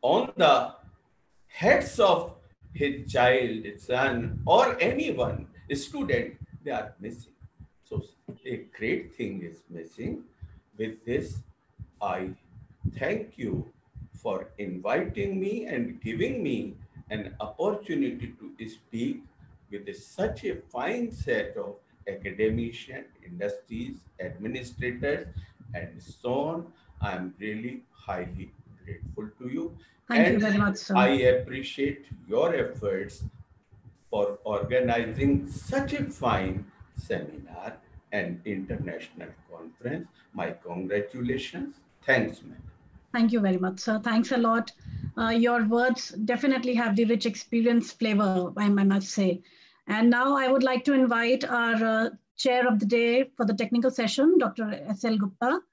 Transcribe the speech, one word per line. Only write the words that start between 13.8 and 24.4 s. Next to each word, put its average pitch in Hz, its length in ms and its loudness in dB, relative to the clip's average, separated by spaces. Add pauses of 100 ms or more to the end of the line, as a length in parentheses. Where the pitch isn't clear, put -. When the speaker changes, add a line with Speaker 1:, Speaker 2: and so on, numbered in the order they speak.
Speaker 1:
for 101 140 -2 (200)
inviting 120 840 -4
me 202 140 -2 (120)
and 123 360 -6
giving 214 400 -4
me 120 160 -2 (520)
an 107 260 -8 (120)
opportunity 156 920 -4
to 110 300 -14
speak - 540 -8 (460)
with 202 160 -12 (100)
such - 500 -6
a 185 100 -4 (200)
fine 226 360 -4
set - 460 -4
of 101 180 -8 (320)
academicians, 110 1000 -4 (180)
industries, 101 720 -8 (220)
administrators, 123 1080 -6 (460)